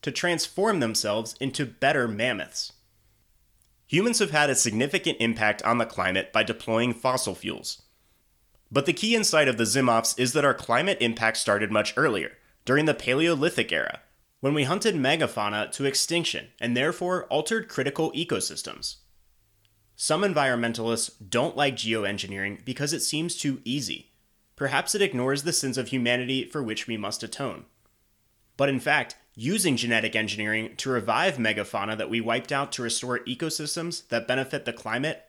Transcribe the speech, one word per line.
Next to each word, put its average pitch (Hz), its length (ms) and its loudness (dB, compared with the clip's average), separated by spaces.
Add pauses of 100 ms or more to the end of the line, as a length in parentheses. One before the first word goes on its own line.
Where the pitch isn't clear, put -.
to 143 100 -4
transform 180 680 0
themselves 110 600 0
into 139 240 -2
better 131 420 2
mammoths. 110 680 -4 (1120)
Humans 226 320 2
have 170 140 2
had 147 180 4
a 131 40 2
significant 131 640 0
impact 110 440 0
on 120 160 2
the 113 80 0
climate 95 440 0
by 110 120 4
deploying 117 500 0
fossil 127 420 -2
fuels. - 460 -8 (920)
But 139 160 2
the 180 60 4
key 220 240 2
insight 156 320 4
of 120 80 4
the 117 80 2
Zimoffs 117 540 4
is 123 140 2
that 143 120 4
our 135 100 4
climate 156 460 0
impact 113 380 2
started 104 340 2
much 107 240 2
earlier, 113 360 0 (320)
during 143 200 4
the 151 100 4
Paleolithic 147 800 2
era, - 280 -2 (400)
when 139 140 2
we 147 100 2
hunted 190 300 0
megafauna 123 800 0
to 139 140 -2
extinction 151 640 -2 (120)
and 120 160 0
therefore 175 500 0
altered 160 420 -2
critical 139 440 -2
ecosystems. - 840 -6 (1000)
Some 160 260 0
environmentalists 117 880 0 (180)
don't 117 280 0
like 139 200 2
geoengineering 101 880 -4
because 143 280 -4
it 151 80 -4
seems 165 360 -4
too 135 280 -2
easy. 117 480 -6 (420)
Perhaps 135 400 -2
it 202 80 2
ignores 139 400 0
the 165 100 -2
sins 131 240 -2
of 123 120 -2
humanity 127 560 0
for 147 180 -6
which 110 240 -4
we 113 100 -4
must 104 260 -6
atone. 110 420 -8 (920)
But 139 120 4
in 135 120 0
fact, 147 360 0 (180)
using 160 420 0
genetic 113 380 0
engineering 107 640 -2
to - 140 -4
revive 127 460 2
megafauna 107 640 -2
that 107 120 -4
we 113 100 0
wiped 117 320 -2
out 139 200 -2
to 123 100 -6
restore 123 380 -2
ecosystems 160 880 -6
that 117 200 -2
benefit 131 360 -2
the 117 80 -4
climate 127 560 -4